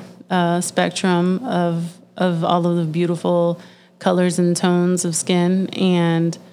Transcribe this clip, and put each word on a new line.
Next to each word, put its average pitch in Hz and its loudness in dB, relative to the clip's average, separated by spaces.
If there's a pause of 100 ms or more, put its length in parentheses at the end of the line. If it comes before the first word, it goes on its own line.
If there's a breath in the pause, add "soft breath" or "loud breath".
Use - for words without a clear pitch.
(300 loud breath)
uh, 175 0
spectrum 180 0
of, 170 -2 (200)
of 175 0
all 175 0
of 175 2
the 170 0
beautiful 170 0 (400 loud breath)
colors 180 0
and 175 2
tones 180 2
of 170 -4
skin. 180 0
And, 170 0 (160 loud breath)